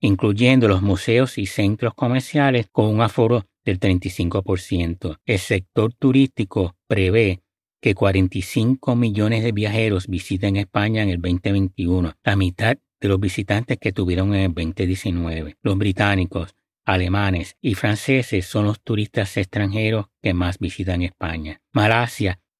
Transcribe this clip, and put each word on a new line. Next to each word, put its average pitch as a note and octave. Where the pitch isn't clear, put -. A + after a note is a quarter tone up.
incluyendo A2+
los F#2+
museos A2+
y G2
centros G#2+
comerciales, C3
con A2
un G#2+
aforo A#2
del F#2
treinta F#2
y -
cinco F2+
por F#2+
ciento. F2
El G#2+
sector G#2+
turístico C3
prevé G2
que G#2+
cuarenta F#2+
y F2+
cinco B2
millones A2
de A#2
viajeros G#2
visiten G2
España G#2
en G2+
el F2+
veinte F2+
veintiuno, F#2
la G2+
mitad G2
de G#2
los G2
visitantes G#2
que G#2
tuvieron F#2
en F#2+
el F#2+
veinte E2
diecinueve. E2+
Los G2
británicos, G2
alemanes F#2
y G#2+
franceses A2
son G#2
los G#2
turistas G#2+
extranjeros G#2
que F#2
más F2
visitan F2+
España. D#2+
Malasia A2